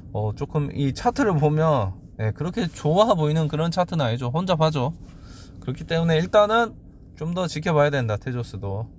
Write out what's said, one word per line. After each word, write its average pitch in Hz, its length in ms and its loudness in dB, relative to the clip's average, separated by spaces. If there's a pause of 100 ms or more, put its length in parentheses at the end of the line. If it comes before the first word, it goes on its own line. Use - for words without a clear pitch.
(140)
어, 107 220 -2
조금 143 380 -4
이 135 200 0
차트를 233 440 0
보면, 147 560 2 (260)
예, 107 120 0
그렇게 175 360 -4
좋아 196 460 2
보이는 156 340 2
그런 156 220 -2
차트는 175 340 0
아니죠. 120 300 -2
혼자 180 220 0
봐죠. 151 380 2 (680)
그렇기 - 240 -8
때문에 165 340 2
일단은 208 560 4 (420)
좀 170 200 -6
더 185 120 -2
지켜봐야 151 440 2
된다, 117 260 0
테조스도. 107 680 -6 (120)